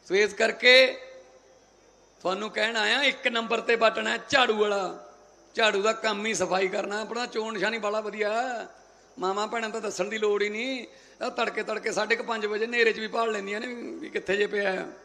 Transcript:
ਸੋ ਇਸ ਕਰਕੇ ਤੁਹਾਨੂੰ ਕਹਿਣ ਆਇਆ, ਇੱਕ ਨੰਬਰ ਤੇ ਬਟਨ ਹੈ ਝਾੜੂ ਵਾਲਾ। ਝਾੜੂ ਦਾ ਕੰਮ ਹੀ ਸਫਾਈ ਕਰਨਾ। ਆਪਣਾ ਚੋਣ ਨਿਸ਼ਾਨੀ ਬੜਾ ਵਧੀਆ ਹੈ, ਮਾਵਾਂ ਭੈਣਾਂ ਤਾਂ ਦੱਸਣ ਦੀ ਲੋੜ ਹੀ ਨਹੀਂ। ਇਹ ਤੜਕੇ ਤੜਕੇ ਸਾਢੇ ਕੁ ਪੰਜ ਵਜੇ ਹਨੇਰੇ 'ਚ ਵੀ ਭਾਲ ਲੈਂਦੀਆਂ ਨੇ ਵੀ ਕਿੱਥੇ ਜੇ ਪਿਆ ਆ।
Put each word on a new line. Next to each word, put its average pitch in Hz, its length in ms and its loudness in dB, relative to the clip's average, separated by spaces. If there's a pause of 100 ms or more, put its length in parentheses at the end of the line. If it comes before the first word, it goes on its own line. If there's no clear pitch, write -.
ਸੋ 180 80 0
ਇਸ 202 180 4
ਕਰਕੇ 247 640 6 (1200)
ਤੁਹਾਨੂੰ 190 280 -4
ਕਹਿਣ 220 280 -2
ਆਇਆ, 220 240 2
ਇੱਕ 262 260 0
ਨੰਬਰ 226 340 0
ਤੇ 233 140 2
ਬਟਨ 220 320 2
ਹੈ 226 120 -2 (100)
ਝਾੜੂ 247 240 4
ਵਾਲਾ। 202 560 -2 (460)
ਝਾੜੂ 214 260 4
ਦਾ 220 120 2
ਕੰਮ 214 320 -2
ਹੀ 220 80 0
ਸਫਾਈ 185 340 0
ਕਰਨਾ। 202 340 -4
ਆਪਣਾ 240 240 -6
ਚੋਣ 220 280 -6
ਨਿਸ਼ਾਨੀ 214 240 -2
ਬੜਾ 214 240 -2
ਵਧੀਆ 208 300 -4
ਹੈ, 233 360 -4 (520)
ਮਾਵਾਂ 190 280 -2
ਭੈਣਾਂ 220 220 -4
ਤਾਂ 214 120 -6
ਦੱਸਣ 196 240 -4
ਦੀ 214 120 -6
ਲੋੜ 208 260 2
ਹੀ 208 60 0
ਨਹੀਂ। 240 320 -6
ਇਹ - 500 -10
ਤੜਕੇ 220 320 -2
ਤੜਕੇ 214 280 -4
ਸਾਢੇ 214 240 2
ਕੁ 233 80 -6
ਪੰਜ 220 220 -4
ਵਜੇ 214 200 -2
ਹਨੇਰੇ 233 280 4
'ਚ 208 60 -6
ਵੀ 220 80 -4
ਭਾਲ 226 240 0
ਲੈਂਦੀਆਂ 202 280 -4
ਨੇ 247 80 -8
ਵੀ 233 420 -10
ਕਿੱਥੇ 196 280 -2
ਜੇ 208 100 2
ਪਿਆ 202 360 -2
ਆ। - 20 -6 (200)